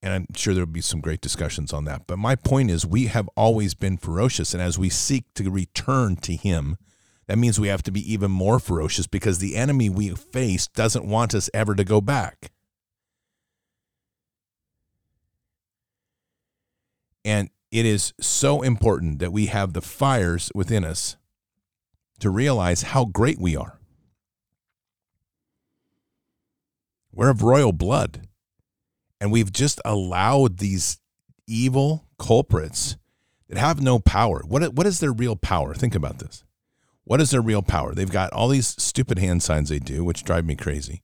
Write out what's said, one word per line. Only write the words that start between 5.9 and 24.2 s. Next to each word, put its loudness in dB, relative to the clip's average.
to -6
him, -2
that 0
means 2
we 2
have -2
to -6
be -4
even 0
more 2
ferocious, -4
because -2
the -4
enemy 2
we -2
face -4
doesn't -2
want 0
us -2
ever 0
to 2
go 4
back. -4
And 0
it 2
is 0
so 0
important 0
that -2
we 0
have -2
the -4
fires 0
within 0
us -6
to 0
realize 2
how 0
great 0
we 0
are. -10